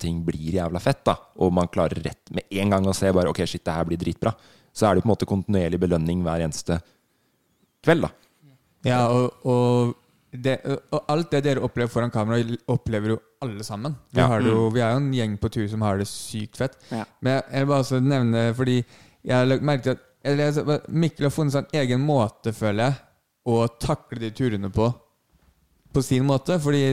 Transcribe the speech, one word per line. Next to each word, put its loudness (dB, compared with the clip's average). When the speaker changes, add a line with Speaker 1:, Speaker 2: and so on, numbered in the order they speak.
Speaker 1:
ting -4
blir -4
jævla -2
fett -2
da, 2
og 2
man 2
klarer 0
rett -12
med -6
en 0
gang 2
å 0
se 2
bare, 2
«Ok, -2
shit, -8
det -4
her -2
blir -4
dritbra», -4
så 2
er 4
det 2
på 2
en 4
måte 0
kontinuerlig 0
belønning 0
hver -2
eneste -4
kveld 4
da. -6
Speaker 2:
Ja, 2
og, 0
og 2
det, -2
og -4
alt -2
det 0
dere 2
opplever -2
foran 0
kamera, 0
opplever -2
jo -6
alle -8
sammen. -8
Vi -2
Speaker 1:
Ja. 4
Speaker 2:
har 2
det 2
jo, 2
Speaker 3:
Mm. 0
Speaker 2:
vi 2
er 2
jo 2
en 0
gjeng -2
på -2
tur -2
som -4
har 2
det -2
sykt -10
fett. -4
Speaker 3:
Ja. -6
Speaker 2:
Men 0
jeg, -2
jeg -2
vil 0
bare 4
også 0
nevne, 2
fordi 0
jeg 0
har 4
lagt 2
merke 0
til 0
at, -6
eller 2
jeg, 0
Mikkel 0
har 2
funnet 0
sånn -2
egen 0
måte, 0
føler 0
jeg, 0
å 2
takle -4
de -6
turene -2
på, 2
på 2
sin 2
måte, 0
fordi 2